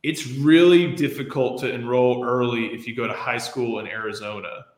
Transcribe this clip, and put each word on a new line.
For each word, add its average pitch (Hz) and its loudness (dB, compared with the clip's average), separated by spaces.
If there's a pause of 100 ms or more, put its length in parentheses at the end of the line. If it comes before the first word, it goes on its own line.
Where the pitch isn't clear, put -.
it's 151 -6
really 160 6
difficult 131 -2
to 127 -2
enroll 123 2
early 120 0
if 113 -12
you 117 -8
go 120 -4
to 107 -6
high 120 -4
school 117 -4
in 104 -10
Arizona. 104 -10 (120)